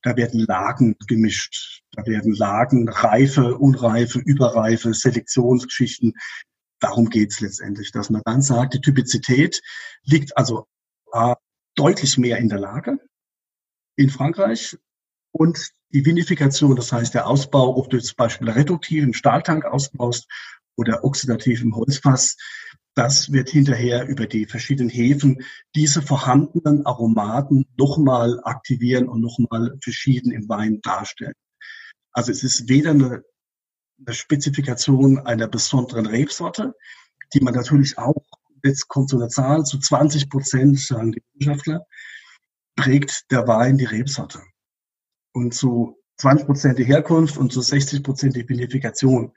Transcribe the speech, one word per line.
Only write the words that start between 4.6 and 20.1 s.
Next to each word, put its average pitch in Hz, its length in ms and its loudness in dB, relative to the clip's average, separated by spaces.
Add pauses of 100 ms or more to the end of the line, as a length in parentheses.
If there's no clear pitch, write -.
Selektionsgeschichten. 120 1200 0 (640)
Darum 113 300 2
geht's 107 320 0
letztendlich, 104 500 -8
dass 104 180 -6
man 110 140 0
dann 123 180 2
sagt, 135 340 0
die - 40 -4
Typizität 135 800 0 (420)
liegt 143 340 0
also, 113 300 -2 (440)
äh, 120 240 0 (400)
deutlich 143 420 2
mehr 120 200 0
in 113 100 0
der 101 120 -2
Lage 120 380 -6 (1000)
in 135 120 4
Frankreich - 680 -4 (560)
und 160 380 0 (180)
die 139 160 2
Vinifikation, 151 720 2
das 120 160 -6
heißt 117 200 -2
der 117 140 0
Ausbau, 127 480 2
ob - 140 -2
du 131 80 0
jetzt 113 100 -6
zum - 80 -12
Beispiel 117 340 -2
reduktiv 147 540 0
im 123 100 0
Stahltank - 520 0
ausbaust 123 640 -4 (480)